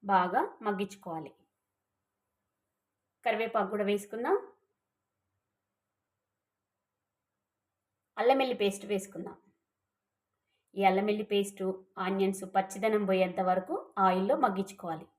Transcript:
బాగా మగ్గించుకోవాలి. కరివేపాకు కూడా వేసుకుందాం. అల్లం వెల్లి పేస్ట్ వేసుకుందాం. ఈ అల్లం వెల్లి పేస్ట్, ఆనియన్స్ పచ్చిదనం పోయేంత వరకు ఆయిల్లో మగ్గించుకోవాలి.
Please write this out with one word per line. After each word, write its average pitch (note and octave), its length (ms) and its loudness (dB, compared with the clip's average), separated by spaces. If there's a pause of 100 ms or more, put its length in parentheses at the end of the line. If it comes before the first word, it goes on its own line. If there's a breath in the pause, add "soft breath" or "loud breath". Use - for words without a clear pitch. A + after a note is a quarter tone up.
బాగా G3 380 2 (240)
మగ్గించుకోవాలి. F#3 640 -6 (1900)
కరివేపాకు A3 480 -2
కూడా G#3 160 0
వేసుకుందాం. A3+ 480 -2 (3750)
అల్లం C4 220 6
వెల్లి B3 180 -2
పేస్ట్ G3+ 320 0
వేసుకుందాం. F#3+ 420 -8 (1400)
ఈ G3 140 4
అల్లం F#3+ 220 2
వెల్లి G#3 220 -2
పేస్ట్, G3+ 300 0 (420)
ఆనియన్స్ G3 380 0 (120)
పచ్చిదనం G#3 560 0
పోయేంత F#3 380 2
వరకు F#3 280 0 (300)
ఆయిల్లో F#3+ 380 2
మగ్గించుకోవాలి. F#3+ 640 -4 (100)